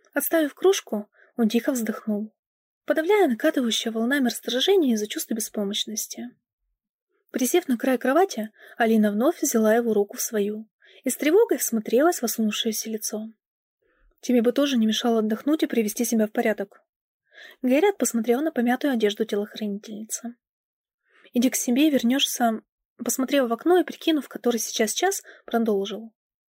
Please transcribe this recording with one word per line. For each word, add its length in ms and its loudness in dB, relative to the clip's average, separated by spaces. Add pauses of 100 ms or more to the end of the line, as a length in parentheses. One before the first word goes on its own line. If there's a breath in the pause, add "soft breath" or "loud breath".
(140)
Отставив 420 0
кружку, 540 0 (260 soft breath)
он 140 2
тихо 240 0
вздохнул, 600 -4 (520)
подавляя 420 2
накатывающее 640 -2
волнами 360 0
раздражение 640 0
из-за 140 -2
чувства 280 -8
беспомощности. 920 -6 (1000)
Присев 360 0
на 100 0
край 200 0
кровати, 540 0 (260 loud breath)
Алина 340 4
вновь 300 0
взяла 340 2
его 180 2
руку 220 0
в 60 -8
свою 440 -4 (380 soft breath)
и 60 -4
с 80 -4
тревогой 400 4
всмотрелась 640 0
в 20 -2
осунувшееся 640 -2
лицо. 380 -6 (920)
«Тебе 200 2
бы 120 2
тоже 240 2
не 100 4
мешало 320 0
отдохнуть 440 0
и 40 2
привести 380 -2
себя 200 0
в 60 -4
порядок». 500 -4 (800 loud breath)
Гэрриот 360 2
посмотрел 440 0
на 100 -2
помятую 420 0
одежду 320 0
телохранительницы. 1120 -8 (960 soft breath)
«Иди 160 2
к 60 -2
себе 320 2
и 40 2
вернёшься», 680 0 (360)
посмотрев 520 0
в 40 -2
окно 260 4
и 40 4
прикинув, 440 -2
который 300 -2
сейчас 360 -2
час, 300 0 (220 loud breath)
продолжил. 680 -2 (360)